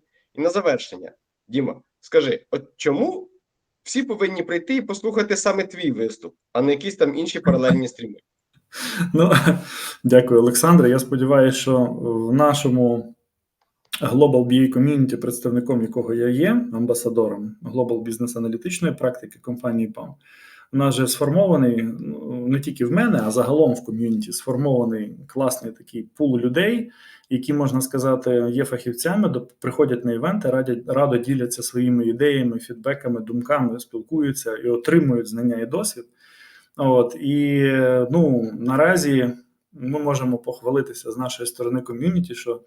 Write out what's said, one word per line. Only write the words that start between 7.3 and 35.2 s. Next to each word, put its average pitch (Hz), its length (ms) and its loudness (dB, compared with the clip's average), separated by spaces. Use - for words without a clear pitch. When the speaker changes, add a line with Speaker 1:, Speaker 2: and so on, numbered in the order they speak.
Speaker 1:
паралельні 131 480 2
стріми? 113 340 -14
Speaker 2:
<laughs> - 920 -8
Ну, 160 180 6
дякую, 123 360 8
Олександре. 123 500 6
Я 127 100 4
сподіваюся, 131 580 4
що 131 200 0
в 117 320 -2
нашому 127 840 2
Global 131 440 4
B 127 160 4
A 131 120 4
Community, 131 440 2
представником 120 640 -2
якого 113 320 -4
я 120 160 0
є, 202 440 2
амбасадором 113 880 -2
Global 117 420 -2
Business 117 340 -6
аналітичної 117 560 -4
практики 123 480 -6
компанії 120 460 -4
пам, 120 280 -14
у 135 40 0
нас 139 180 2
же 127 120 0
сформований, 139 760 2
ну, 123 640 -8
не 135 120 2
тільки 139 260 -4
в 120 60 0
мене, 139 340 2
а 110 60 -2
загалом 123 420 2
в - 120 -8
ком'юніті 110 460 -4
сформований 123 840 -2
класний 123 440 -4
такий 113 320 -14
пул 131 360 -2
людей, 185 520 0
які, 131 240 -2
можна 135 280 0
сказати, 127 680 0
є 135 140 0
фахівцями, 160 600 -2
доп-, 127 320 -4
приходять 127 460 0
на 120 80 0
івенти, 151 360 -2
радять, 123 380 -2
радо 127 300 0
діляться 123 460 -4
своїми 123 420 0
ідеями, 123 540 0
фідбеками, 120 640 -6
думками, 120 580 -2
спілкуються 135 760 -4
і 117 140 -4
отримують 120 580 2